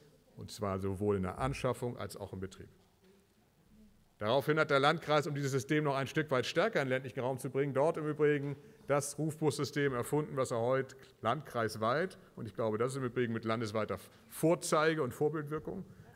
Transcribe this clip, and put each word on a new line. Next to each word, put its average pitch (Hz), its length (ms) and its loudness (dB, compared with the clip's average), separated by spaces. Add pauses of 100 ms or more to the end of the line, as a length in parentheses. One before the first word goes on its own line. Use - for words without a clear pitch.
(380)
und 101 120 -12
zwar 98 300 -4
sowohl 98 380 0
in 92 40 0
der 92 160 -4
Anschaffung 127 600 -4
als 104 200 -10
auch 98 160 -10
im 95 60 -10
Betrieb. - 300 -10 (1500)
Daraufhin 139 420 2
hat 147 100 2
der 139 100 6
Landkreis, 151 460 4
um 147 100 -4
dieses 139 160 -2
System 151 320 0
noch 143 120 0
ein 135 120 -2
Stück 156 240 -2
weit 123 140 2
stärker 175 340 0
in 139 60 0
den 127 80 0
ländlichen 131 260 -4
Raum 127 200 -2
zu 143 100 -6
bringen, 135 240 0
dort 156 240 4
im 151 100 -4
Übrigen 147 480 2 (300)
das 143 320 0
Rufbussystem 147 760 0
erfunden, 147 440 -2
was 127 140 0
er 117 80 0
heute 131 360 0 (260)
landkreisweit, 120 1000 0 (160)
und 123 100 -10
ich 104 80 -10
glaube, 110 240 0
das 123 140 4
ist 135 60 -6
im 131 60 -2
Übrigen 120 300 0
mit 113 120 -4
landesweiter 110 520 0 (320)
Vorzeige- 160 720 2
und 127 120 0
Vorbildwirkung, 160 720 -2 (320)